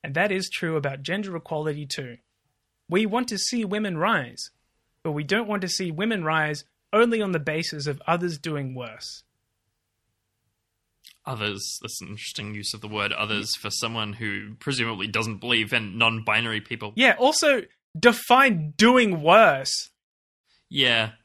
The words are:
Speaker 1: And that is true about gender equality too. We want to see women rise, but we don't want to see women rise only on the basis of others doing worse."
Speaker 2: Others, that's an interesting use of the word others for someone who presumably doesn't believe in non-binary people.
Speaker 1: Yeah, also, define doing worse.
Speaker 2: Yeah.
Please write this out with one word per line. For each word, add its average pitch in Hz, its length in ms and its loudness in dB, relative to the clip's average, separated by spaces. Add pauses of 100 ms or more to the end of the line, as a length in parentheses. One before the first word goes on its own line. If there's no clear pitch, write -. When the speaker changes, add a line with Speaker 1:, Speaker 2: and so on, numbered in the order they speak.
Speaker 1:
And 147 120 -8
that 196 160 2
is 190 180 -2
true 160 280 -2
about 139 260 -4
gender 185 320 -6
equality 151 500 -6
too. 127 320 -10 (720)
We 196 180 2
want 233 240 0
to 208 80 -4
see 233 280 -2
women 202 320 -2
rise, 160 540 -2 (520)
but 156 100 -4
we 147 100 -4
don't 202 240 0
want 208 160 -2
to 185 60 -4
see 180 200 -4
women 190 340 -2
rise 156 420 0 (280)
only 226 280 4
on 196 100 0
the 170 80 0
basis 151 480 -2
of 143 180 -4
others 175 320 0
doing 143 380 -6
worse." 113 480 -12 (2000)
Speaker 2:
Others, 104 560 -6
that's - 200 -12
an 92 80 -14
interesting 104 460 -10
use 104 180 -8
of 107 80 -12
the 107 60 -12
word 104 260 -2
others 104 420 -4
for - 140 -10
someone 110 440 -4
who 104 420 -8
presumably 113 520 -4
doesn't 110 300 -4
believe 113 360 0
in 107 240 -2
non-binary 113 640 0
people. 107 340 -10
Speaker 1:
Yeah, 240 240 4
also, 285 440 2 (340)
define 233 800 4
doing 220 440 6
worse. 160 680 6 (800)
Speaker 2:
Yeah. 117 420 2 (140)